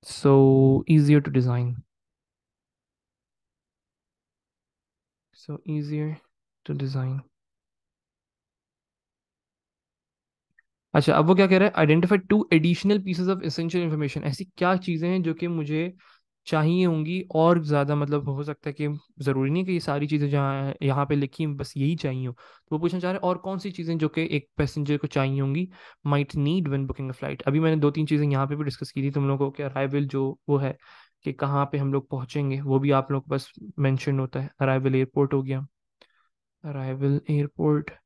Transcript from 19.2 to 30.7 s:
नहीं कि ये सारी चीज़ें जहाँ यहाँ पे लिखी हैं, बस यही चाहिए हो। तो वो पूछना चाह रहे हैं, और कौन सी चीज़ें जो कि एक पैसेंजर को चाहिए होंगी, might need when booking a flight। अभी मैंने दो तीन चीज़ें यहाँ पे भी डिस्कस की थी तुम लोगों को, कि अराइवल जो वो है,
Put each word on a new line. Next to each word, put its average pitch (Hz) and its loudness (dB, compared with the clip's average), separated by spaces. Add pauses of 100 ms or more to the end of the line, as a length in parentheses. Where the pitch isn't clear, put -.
नहीं 180 0
कि 185 -4
ये 175 0
सारी 147 -2
चीज़ें 147 0
जहाँ 139 -2
यहाँ 139 0
पे 147 0
लिखी 139 -2
हैं, 151 -4
बस 139 -10
यही 143 0
चाहिए 131 -6
हो। 120 -8
तो - -20
वो 156 -2
पूछना 170 -2
चाह 180 -2
रहे 190 -4
हैं, 185 -6
और 180 -2
कौन 190 -8
सी 196 -8
चीज़ें 165 -6
जो 151 0
कि 160 -4
एक 147 -4
पैसेंजर 147 -2
को 147 -4
चाहिए 135 -2
होंगी, 147 -2 (380)
might 143 0
need 151 0
when 139 -2
booking 131 -8
a - -14
flight। 139 -8
अभी 143 0
मैंने 160 2
दो 147 2
तीन 156 -2
चीज़ें 147 0
यहाँ 139 0
पे 147 -4
भी 151 -6
डिस्कस 135 -8
की 139 -4
थी 139 -2
तुम 139 0
लोगों 139 0
को, 139 -4
कि 143 -10
अराइवल 139 -2
जो 135 -4 (100)
वो 143 4
है, 135 -4 (460)